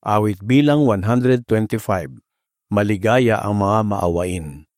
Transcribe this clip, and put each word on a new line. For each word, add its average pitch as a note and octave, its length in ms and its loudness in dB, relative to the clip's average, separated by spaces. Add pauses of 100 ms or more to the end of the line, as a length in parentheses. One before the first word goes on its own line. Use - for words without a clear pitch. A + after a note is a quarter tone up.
Awit G#2 400 -2
bilang D3 400 4
one G2+ 240 0
hundred B2 400 0
twenty-five. G#2+ 640 -2 (640)
Maligaya G#2+ 640 2
ang G2+ 220 -2
mga G2+ 260 2
maawain. F2 800 -4 (120)